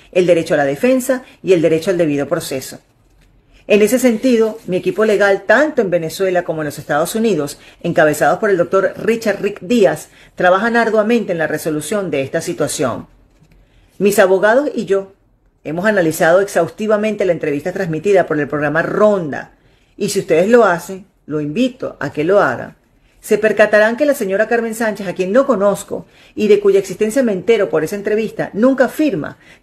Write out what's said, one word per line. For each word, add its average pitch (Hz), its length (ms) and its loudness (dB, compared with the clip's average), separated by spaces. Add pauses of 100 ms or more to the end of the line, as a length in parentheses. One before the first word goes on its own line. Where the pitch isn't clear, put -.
(120)
el 180 120 2
derecho 165 300 2
a 147 40 2
la 143 60 0
defensa 247 600 0 (180)
y 175 100 2
el 165 100 4
derecho 160 280 2
al 175 80 0
debido 143 300 0
proceso. 139 500 -6 (880)
En 208 160 4
ese 220 160 2
sentido, 226 720 2
mi 180 80 -2
equipo 185 280 0
legal, 196 400 2
tanto 254 380 2
en 185 80 -4
Venezuela 175 540 -2
como 160 180 -6
en 147 40 -4
los 143 120 -8
Estados 156 380 -2
Unidos, 190 420 -2 (240)
encabezados 160 560 2
por 214 120 0
el 185 80 2
doctor 190 380 0
Richard 208 460 -2
Rick 202 200 -6
Díaz, 180 480 0 (260)
trabajan 190 400 2
arduamente 220 560 0
en 165 60 -2
la 156 100 -2
resolución 165 640 -4
de 139 100 -2
esta 160 180 -6
situación. 135 680 -4 (920)
Mis 202 220 2
abogados 208 520 2
y 220 120 -6
yo 196 300 -4 (500)
hemos 170 220 -6
analizado 175 540 2
exhaustivamente 208 840 -2
la 185 80 2
entrevista 151 400 -4
transmitida 180 560 0
por 151 100 -2
el 147 80 -2
programa 151 360 -2
Ronda, 175 720 0 (440)
y 196 120 -4
si 196 100 -2
ustedes 175 280 2
lo 233 180 6
hacen, 185 400 -4 (180)
lo 151 160 -6
invito 151 580 -4
a 139 140 -6
que 151 100 -4
lo 190 160 4
hagan. 131 380 0 (420)
Se 214 200 -2
percatarán 214 580 2
que 294 80 0
la 285 100 2
señora 208 320 -2
Carmen 226 280 -2
Sánchez, 208 340 -4
a 175 60 -6
quien 185 180 -4
no 269 140 4
conozco 196 600 -2 (280)
y 208 140 0
de 202 120 6
cuya 196 180 4
existencia 214 440 -2
me 226 100 0
entero 190 380 0
por 156 120 0
esa 160 140 -6
entrevista, 208 560 -4
nunca 254 320 2
afirma 233 540 -4 (240)